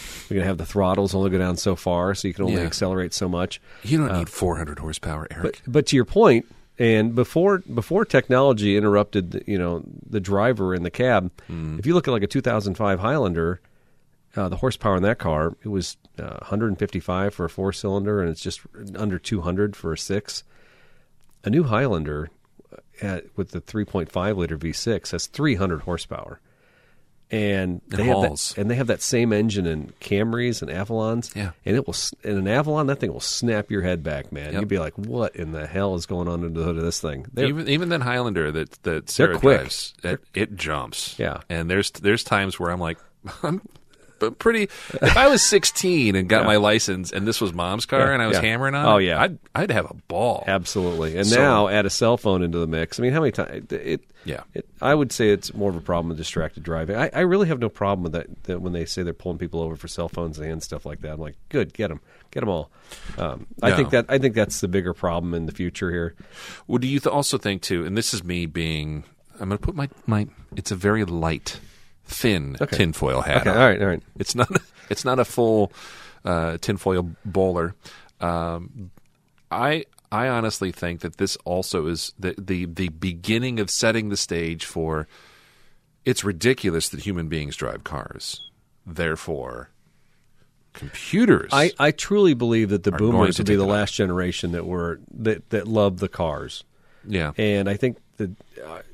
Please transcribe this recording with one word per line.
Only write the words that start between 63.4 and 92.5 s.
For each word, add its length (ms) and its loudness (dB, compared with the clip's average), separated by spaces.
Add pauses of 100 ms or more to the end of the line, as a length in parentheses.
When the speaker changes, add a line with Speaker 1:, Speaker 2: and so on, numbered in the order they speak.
Speaker 1:
I 80 4
Speaker 2:
No. 60 4
Speaker 1:
think 140 2
that, 180 4
I 100 2
think 160 2
that's 260 0
the 80 0
bigger 260 0
problem 400 -2
in 120 -2
the 60 -6
future 400 -4
here. 220 -2 (520)
Speaker 2:
Well, 120 0
do 100 0
you 120 0
th-, 140 2
also 240 0
think, 240 -2
too, 240 -2
and 100 -2
this 160 0
is 120 -4
me 220 -2
being, 580 -4 (300)
I'm 140 -8
gonna 100 -2
put 180 -4
my, 120 -4 (180)
my, 200 2 (300)
it's 160 -8
a 40 -2
very 280 2
light, 560 -2 (440)
thin 560 0
Speaker 1:
Okay. 160 -2
Speaker 2:
tinfoil 460 2
hat 200 2
Speaker 1:
Okay, 80 2
Speaker 2:
on. 60 2
Speaker 1:
all 120 8
right, 120 4
all 80 2
right. 140 0 (160)
Speaker 2:
It's 160 -4
not, 140 2 (220)
<laughs> 200 -20
it's 140 -4
not 140 2
a 60 4
full, 480 2 (520)
uh, 360 0
tinfoil 500 0 (140)
bowler. 500 0 (460)
Um, 720 -6 (600)
I, 340 0 (260)
I 180 0
honestly 440 -2
think 280 -6
that 180 -8
this 260 0
also 420 -2
is 320 -4
the, 200 -4
the, 260 -4
the 240 -4
beginning 720 -2
of 100 -2
setting 380 0
the 80 -2
stage 480 -4
for, 420 -4 (1000)
it's 180 0
ridiculous 640 0
that 120 -8
human 280 -4
beings 280 -4
drive 280 -6
cars. 640 -10 (380)
Therefore, 840 -6 (1040)
computers 800 2
Speaker 1:
I, 260 6
I 120 4
truly 440 4
believe 360 2